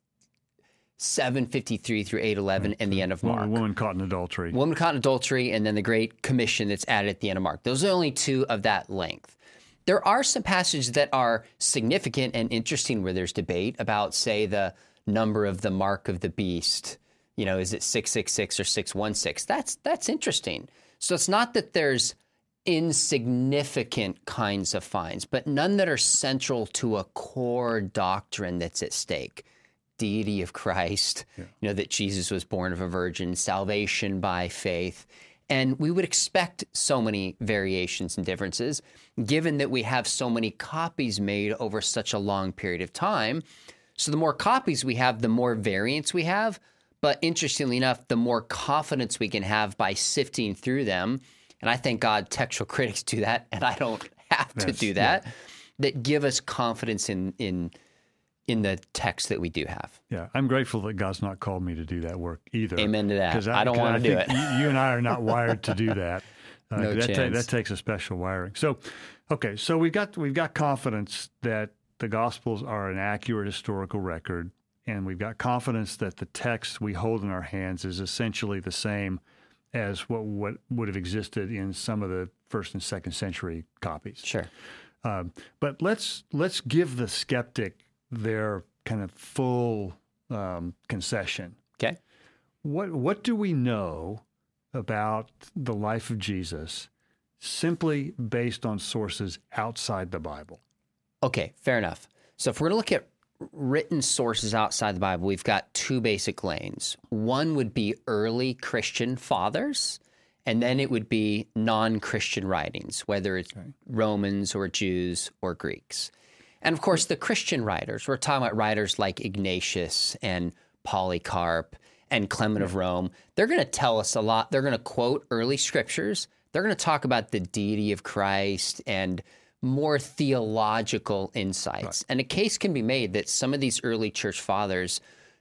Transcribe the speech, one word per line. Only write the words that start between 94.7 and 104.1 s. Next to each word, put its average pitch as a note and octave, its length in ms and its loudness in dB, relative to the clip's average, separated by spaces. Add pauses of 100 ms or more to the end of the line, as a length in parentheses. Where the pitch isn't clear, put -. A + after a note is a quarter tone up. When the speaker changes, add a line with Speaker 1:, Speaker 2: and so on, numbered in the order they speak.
Speaker 2:
about A2 560 -2 (260)
the B2+ 160 -2
life G#2+ 380 -2
of A2+ 80 -2
Jesus F2 720 -6 (500)
simply D#3+ 720 0
based A#2+ 540 -2
on G#2+ 120 -2
sources G2+ 600 -4 (180)
outside G#2+ 540 -4
the F#2 100 -4
Bible? D2+ 400 -12 (640)
Speaker 1:
Okay, B2+ 340 0
fair B2+ 220 0
enough. F2+ 300 -4 (280)
So - 140 0
if - 100 -2
we're D#3 80 2
gonna G3+ 80 2
look - 160 0
at - 160 0 (440)
written C#3+ 500 0
sources A2+ 520 2